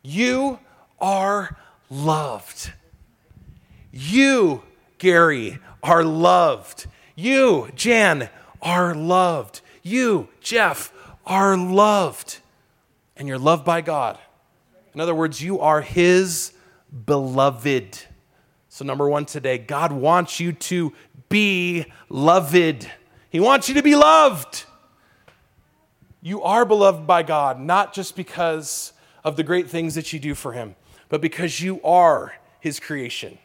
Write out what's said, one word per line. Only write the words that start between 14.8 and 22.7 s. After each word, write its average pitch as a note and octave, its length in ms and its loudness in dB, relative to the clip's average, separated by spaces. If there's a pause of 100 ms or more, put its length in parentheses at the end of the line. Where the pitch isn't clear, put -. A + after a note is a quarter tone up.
In C#3+ 60 -10
other E3+ 140 -2
words, D#3 280 -2
you F#3 180 -6
are D3+ 220 2
his F3+ 720 0 (540)
beloved. C3+ 920 -2 (680)
So - 160 -16
number C#3 240 -2
one D3 160 0
today, C3 340 -6
God D3 340 -4
wants E3 480 0
you E3+ 120 -4
to E3+ 400 -4 (360)
be F3+ 580 0 (220)
loved. D#3+ 840 2 (400)